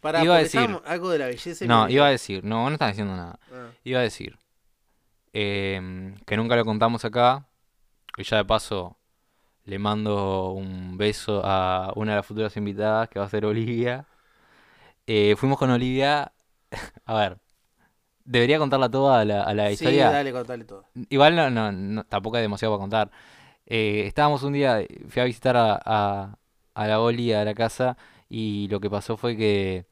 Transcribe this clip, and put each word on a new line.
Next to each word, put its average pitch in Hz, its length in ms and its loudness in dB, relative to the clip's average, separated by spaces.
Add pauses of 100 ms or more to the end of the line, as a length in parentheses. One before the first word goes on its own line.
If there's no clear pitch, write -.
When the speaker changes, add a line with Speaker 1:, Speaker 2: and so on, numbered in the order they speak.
Speaker 1:
Pará, 160 220 2
Speaker 2:
Iba 175 120 6
a - 20 8
Speaker 1:
porque 160 60 6
Speaker 2:
decir - 180 0
Speaker 1:
estábamos 208 280 -2
algo 175 200 -4
de 165 100 0
la 139 80 -2
belleza 127 380 -8
y - 20 -2
Speaker 2:
No, 117 180 6
Speaker 1:
me - 80 -2
Speaker 2:
iba 143 140 6
a 143 40 6
decir, 98 320 -4
no, 110 180 -2
vos 131 80 -2
no 151 60 -4
estás 147 160 0
diciendo 101 240 -6
nada. 87 240 -12 (120)
Speaker 1:
Ah. 123 180 -18 (140)
Speaker 2:
Iba 127 160 -2
a 123 40 2
decir, 107 340 -6 (960)
em, 98 840 -6 (100)
que 104 120 -2
nunca 117 180 2
lo 117 100 4
contamos 113 400 0
acá, 123 420 2 (680)
y 98 60 -12
ya - 140 0
de 104 80 2
paso 98 520 -4 (680)
le 98 140 -8
mando 101 720 -2
un 92 460 -10
beso 104 460 -2
a 95 520 0
una 107 180 -2
de - 40 2
las 101 80 -2
futuras 107 320 -6
invitadas, 107 520 -2
que - 100 -8
va 101 60 -2
a 101 40 -12
ser 104 160 -2
Olivia. 117 600 -2 (1000)
Eh, 104 300 4
fuimos 135 200 0
con 131 140 2
Olivia, 127 600 0 (400)
<laughs> - 340 -16
a 113 100 -6
ver, 98 220 0 (840)
debería 127 360 4
contarla 135 300 2
toda 135 320 4
a 107 40 4
la, 104 180 0
a 104 100 -2
la 104 140 2
Speaker 1:
Sí, 104 60 0
Speaker 2:
historia. 131 380 4
Speaker 1:
dale, 139 200 -2
contale 120 320 -8
todo. 98 220 -20 (240)
Speaker 2:
Igual 147 260 6
no, 156 140 4
no, 110 220 0
no, 98 340 -6
tampoco 110 320 -4
hay 117 60 2
demasiado 104 320 0
para 98 60 -4
contar. 104 300 -2 (540)
Eh, 107 400 -2
estábamos 147 380 0
un 143 100 -4
día, 131 320 0 (240)
fui 123 120 -2
a 123 40 2
visitar 127 320 0
a, 110 260 4
a, 101 540 -2 (380)
a 107 120 -4
la 107 140 2
Oli 117 320 0
a 104 100 2
la 107 120 -2
casa, 117 420 -2 (320)
y 104 400 -4
lo 101 100 -2
que 101 100 -4
pasó 104 280 -4
fue 120 180 -4
que 98 560 0